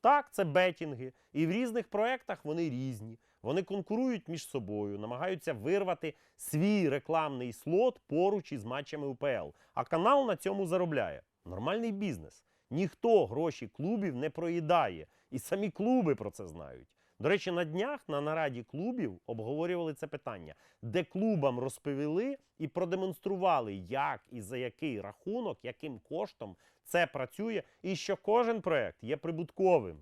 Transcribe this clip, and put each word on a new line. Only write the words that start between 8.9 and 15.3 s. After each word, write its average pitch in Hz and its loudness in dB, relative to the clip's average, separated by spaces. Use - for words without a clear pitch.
У 135 -4
П 139 2
Л. 78 -4
А 123 -2
канал 247 4
на 196 0
цьому 196 -2
заробляє. 151 0
Нормальний 170 -2
бізнес. 165 -4
Ніхто 190 4
гроші 127 -2
клубів 190 -2
не 147 -2
проїдає. 160 2